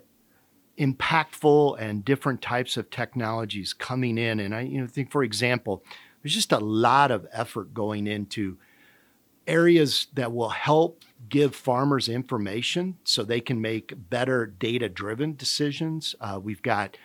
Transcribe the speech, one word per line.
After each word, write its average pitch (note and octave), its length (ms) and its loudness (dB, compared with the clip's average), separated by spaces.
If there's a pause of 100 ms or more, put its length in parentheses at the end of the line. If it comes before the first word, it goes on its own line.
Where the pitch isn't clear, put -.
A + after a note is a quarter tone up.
(760)
impactful D3 1000 4
and G#2+ 260 -6
different C3+ 360 0
types B2 360 -2
of A2+ 120 -8
technologies A2 840 -6
coming B2+ 440 -2
in. A2+ 220 0
And G2+ 140 -4
I, A2+ 80 -6
you C#3 200 -6
know, B2 60 -6
think, C3 220 -6
for C#3+ 140 0
example, A2+ 600 0 (380)
there's D3+ 140 -2
just G#3+ 160 0
a C3 80 4
lot A#2+ 520 4
of F#2+ 200 -2
effort A2+ 420 -6
going G#2 340 -4
into G#2 500 -6 (920)
areas E3 680 4
that A#2+ 180 -2
will A#2 160 -2
help D#3 540 2 (260)
give C#3+ 260 2
farmers C3 540 0
information B2 960 -4
so - 200 0
they A#2 160 0
can A#2 220 -4
make A2 320 -4 (160)
better B2 380 0
data-driven A2+ 880 -4
decisions. D3+ 840 -4
Uh, G2+ 220 -8
we've G#2 220 -8
got G#2 420 -2